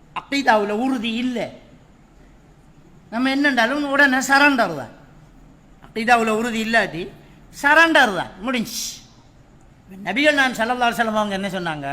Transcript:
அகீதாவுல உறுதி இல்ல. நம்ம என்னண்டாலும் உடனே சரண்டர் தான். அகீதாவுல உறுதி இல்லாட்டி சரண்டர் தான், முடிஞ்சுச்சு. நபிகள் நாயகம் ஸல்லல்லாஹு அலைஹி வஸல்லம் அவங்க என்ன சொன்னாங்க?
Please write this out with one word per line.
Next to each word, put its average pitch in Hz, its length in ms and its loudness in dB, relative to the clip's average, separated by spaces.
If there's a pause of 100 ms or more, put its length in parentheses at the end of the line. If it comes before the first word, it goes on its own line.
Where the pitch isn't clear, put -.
(160)
அகீதாவுல 220 640 0
உறுதி 233 360 -2
இல்ல. 247 240 -4 (1700)
நம்ம 254 220 -2
என்னண்டாலும் 277 580 0
உடனே 269 320 2
சரண்டர் 269 540 2
தான். 123 180 -10 (920)
அகீதாவுல 226 560 0
உறுதி 233 240 -2
இல்லாட்டி 202 380 -2 (540)
சரண்டர் 302 600 4
தான், 135 240 -6
முடிஞ்சுச்சு. 233 520 -6 (1120)
நபிகள் 285 340 0
நாயகம் 262 220 0
ஸல்லல்லாஹு 240 300 0
அலைஹி 226 80 -2
வஸல்லம் 220 240 -2
அவங்க 208 140 -4
என்ன 196 140 -4
சொன்னாங்க? 165 440 -6